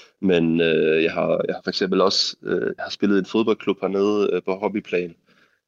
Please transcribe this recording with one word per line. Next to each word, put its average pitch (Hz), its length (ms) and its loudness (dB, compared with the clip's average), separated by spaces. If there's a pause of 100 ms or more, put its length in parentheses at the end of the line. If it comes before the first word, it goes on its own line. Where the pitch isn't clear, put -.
(200)
Men, 85 400 2
øh, 80 420 2
jeg 82 100 0
har, 85 360 0
jeg - 60 -4
har - 100 -12
for 92 60 -6
eksempel 92 300 0
også, - 420 0
øh, 90 340 -2
jeg - 80 -10
har - 60 -8
spillet 101 260 0
i - 20 2
en 92 80 0
fodboldklub 107 540 -2
hernede, 98 520 0
øh, 90 100 -2
på 95 120 -4
hobbyplan, 95 600 -4 (540)